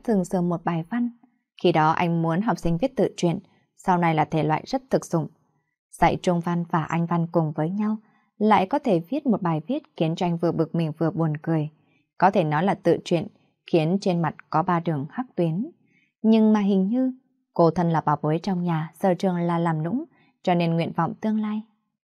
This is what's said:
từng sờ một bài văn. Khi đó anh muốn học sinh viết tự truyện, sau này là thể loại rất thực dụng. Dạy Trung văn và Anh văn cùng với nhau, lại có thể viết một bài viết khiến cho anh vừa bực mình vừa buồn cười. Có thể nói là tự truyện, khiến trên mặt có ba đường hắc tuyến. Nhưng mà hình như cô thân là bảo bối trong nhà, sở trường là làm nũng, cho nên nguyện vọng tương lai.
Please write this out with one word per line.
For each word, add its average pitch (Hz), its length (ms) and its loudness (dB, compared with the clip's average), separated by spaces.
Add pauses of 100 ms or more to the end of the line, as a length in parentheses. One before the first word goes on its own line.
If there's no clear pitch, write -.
từng 196 220 0
sờ 185 160 -2
một 170 240 -2
bài 165 240 -4
văn. 240 200 -2 (540)
Khi 180 80 6
đó 156 200 4
anh 170 300 0
muốn 165 200 0
học 196 160 0
sinh 170 200 0
viết 262 180 -4
tự 190 220 2
truyện, 180 220 0 (380)
sau 180 200 0
này 170 180 2
là 151 100 2
thể 151 180 -2
loại 151 220 0
rất 269 240 -4
thực 165 160 0
dụng. 156 220 -2 (640)
Dạy 165 300 2
Trung 175 180 0
văn 175 300 -4
và 165 140 0
Anh 170 220 -2
văn 170 260 -2
cùng 160 200 0
với 156 180 -4
nhau, 214 280 -4 (400)
lại 208 280 2
có 277 140 -2
thể 196 200 0
viết 262 260 -6
một 214 160 0
bài 165 260 -2
viết 285 160 -4 (140)
khiến 165 180 0
cho 185 100 -2
anh 170 120 -2
vừa 170 140 0
bực 160 240 -2
mình 165 220 -2
vừa 160 140 0
buồn 151 260 -2
cười. 156 320 -2 (480)
Có 185 140 4
thể 202 120 2
nói 151 200 0
là 196 100 2
tự - 320 2
truyện, 170 220 -2 (440)
khiến 165 300 2
trên 175 200 0
mặt 156 140 -2 (140)
có 156 140 0
ba 175 160 0
đường 156 300 -4
hắc 254 160 -8 (100)
tuyến. 180 360 -2 (500)
Nhưng 220 320 4
mà 214 60 2
hình 196 280 2
như 254 260 0 (400)
cô 170 180 4
thân 170 180 0
là 160 120 2
bảo 147 200 0
bối 151 220 0
trong 180 200 -2
nhà, 165 360 -2
sở 190 140 2
trường 180 220 -2
là 170 240 0
làm 165 240 0
nũng, 233 200 -4 (400)
cho 180 100 2
nên 170 200 2
nguyện 165 220 0
vọng 165 260 -2
tương 214 200 -2
lai. 214 200 -4 (500)